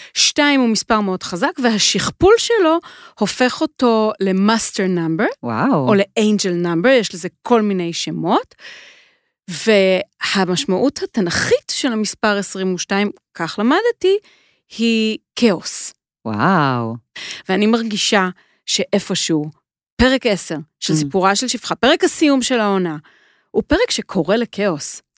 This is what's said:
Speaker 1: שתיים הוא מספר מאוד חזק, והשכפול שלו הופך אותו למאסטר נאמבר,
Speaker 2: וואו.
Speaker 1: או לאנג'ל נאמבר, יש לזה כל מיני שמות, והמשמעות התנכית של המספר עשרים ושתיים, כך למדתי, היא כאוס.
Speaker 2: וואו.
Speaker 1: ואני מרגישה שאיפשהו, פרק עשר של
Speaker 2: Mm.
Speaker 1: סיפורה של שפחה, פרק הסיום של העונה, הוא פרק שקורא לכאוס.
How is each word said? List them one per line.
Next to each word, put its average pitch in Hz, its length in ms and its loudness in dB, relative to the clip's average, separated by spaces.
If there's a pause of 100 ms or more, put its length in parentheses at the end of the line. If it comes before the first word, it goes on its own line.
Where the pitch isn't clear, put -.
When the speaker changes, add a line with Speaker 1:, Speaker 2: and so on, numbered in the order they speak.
(140)
Speaker 1:
שתיים 285 460 2
הוא 240 80 2
מספר 214 320 0
מאוד 185 220 -2
חזק, 208 280 -4 (120)
והשכפול 226 760 2
שלו 349 400 2 (400)
הופך 247 420 0
אותו 226 600 0
למאסטר 196 680 2
נאמבר, 170 400 0 (160)
Speaker 2:
וואו. 151 460 0
Speaker 1:
או 214 60 4
לאנג'ל 202 580 0
נאמבר, 175 360 0
יש 240 260 2
לזה 175 140 -8 (140)
כל 233 200 2
מיני 180 300 -2
שמות, 170 640 -4 (960)
והמשמעות 190 1500 0
התנכית - 680 -2
של 262 220 -2
המספר 208 440 -2
עשרים 190 380 -4
ושתיים, 196 360 -2 (240)
כך - 240 -8
למדתי, 370 580 2 (600)
היא 220 400 0 (180)
כאוס. - 560 -2 (320)
Speaker 2:
וואו. 120 720 0 (540)
Speaker 1:
ואני 190 180 2
מרגישה 220 600 0 (380)
שאיפשהו, 165 840 -2 (460)
פרק 254 300 2
עשר 180 300 -2 (240)
של - 120 -4
Speaker 2:
Mm. 156 40 2
Speaker 1:
סיפורה 180 400 0
של 247 120 -4
שפחה, - 260 -4
פרק 311 300 2
הסיום 277 380 2
של 240 180 -2
העונה, 190 360 0 (540)
הוא 220 160 -2
פרק 381 240 2
שקורא 185 460 -2
לכאוס. 196 640 -4 (160)